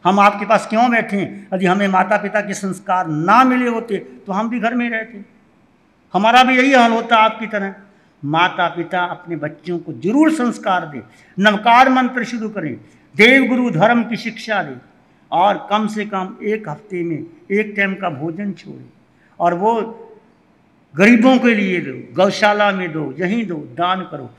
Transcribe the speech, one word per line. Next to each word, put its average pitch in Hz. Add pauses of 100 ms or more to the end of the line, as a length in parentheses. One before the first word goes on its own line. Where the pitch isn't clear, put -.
हम 190
आपके 202
पास 208
क्यों 233
बैठे 220
हैं? -
यदि 185
हमें 196
माता 196
पिता 208
के 202
संस्कार 185
ना 175
मिले 247
होते 226 (280)
तो 196
हम 220
भी 247
घर 233
में 240
रहते। 220 (880)
हमारा 233
भी 254
यही 262
हाल 240
होता 226
आपकी 220
तरह। 196 (480)
माता 170
पिता 175
अपने 170
बच्चों 151
को 165
जरूर 226
संस्कार 196
दें, 143 (380)
नवकार 233
मंत्र 254
शुरू 220
करें, 165 (400)
देव 254
गुरु 240
धर्म 226
की 233
शिक्षा 220
दें 139 (560)
और 175
कम 214
से 214
कम 190
एक 214
हफ्ते 170
में 165
एक 202
टाइम 196
का 185
भोजन 165
छोड़ें 127 (520)
और 175
वो 214 (1200)
गरीबों 233
के 240
लिए 190
दो, 143 (220)
गौशाला 202
में 185
दो, 147
यहीं 202
दो, 175 (180)
दान 180
करो। 131